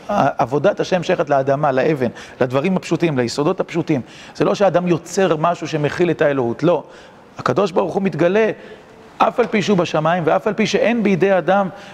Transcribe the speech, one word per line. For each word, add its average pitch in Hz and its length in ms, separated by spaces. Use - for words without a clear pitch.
ע-, 143 340
עבודת 143 360
השם 175 240
שייכת 156 260
לאדמה, 139 420
לאבן, 131 380
לדברים 139 360
הפשוטים, 165 400
ליסודות 143 420
הפשוטים. 156 420
זה 170 100
לא 202 100
שהאדם 180 320
יוצר 175 520
משהו 165 280
שמכיל 151 440
את 151 100
האלוהות, 135 420
לא. 156 200
הקדוש 180 340
ברוך 190 220
הוא 202 100
מתגלה, 190 480
אף 220 220
על 233 80
פי 214 140
שהוא 202 160
בשמיים, 165 480
ואף 170 220
על 214 60
פי 214 140
שאין 220 360
בידי 190 340
אדם 185 320